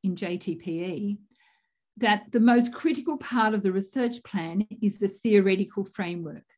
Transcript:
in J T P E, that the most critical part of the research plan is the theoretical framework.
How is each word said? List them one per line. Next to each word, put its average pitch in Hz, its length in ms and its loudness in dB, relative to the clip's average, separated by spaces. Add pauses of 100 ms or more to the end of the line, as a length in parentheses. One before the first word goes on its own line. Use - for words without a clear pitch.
in 185 120 0
J 180 220 -6
T 175 180 -6
P 170 280 -6
E, 202 340 -4 (800)
that 208 340 2
the 240 80 2
most 240 340 6
critical 302 440 -2
part 220 360 0
of 208 100 0
the 196 80 2
research 240 520 -2
plan 175 440 -4 (140)
is 202 160 0
the 202 100 -2
theoretical 196 760 2
framework. 170 640 -8 (120)